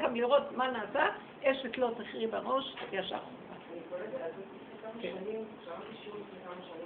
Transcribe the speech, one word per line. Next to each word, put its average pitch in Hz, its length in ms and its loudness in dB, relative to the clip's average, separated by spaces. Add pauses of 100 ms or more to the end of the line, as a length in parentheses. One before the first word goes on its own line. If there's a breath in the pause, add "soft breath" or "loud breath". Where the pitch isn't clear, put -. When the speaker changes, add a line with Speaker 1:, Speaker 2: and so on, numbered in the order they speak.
Speaker 1:
גם 247 120 4
לראות 240 360 8
מה 247 200 4
נעשה, 247 360 4 (360 loud breath)
אשת 262 340 4
לא 247 200 6
תחרי 226 300 0
בראש, 226 480 0 (160)
ישר. 196 240 0
Speaker 2:
אני - 640 -8 (100)
קולטת 175 340 -4
על 165 140 -2
זה 190 60 -8 (380)
כמה 226 200 -8
Speaker 1:
כן. 175 80 -4 (140)
Speaker 2:
שנים, 220 200 -4 (220)
שמעתי - 280 -8 (100)
שיעור 208 160 -10
לפני 185 260 -12
כמה 180 200 -10
שנים 170 200 -10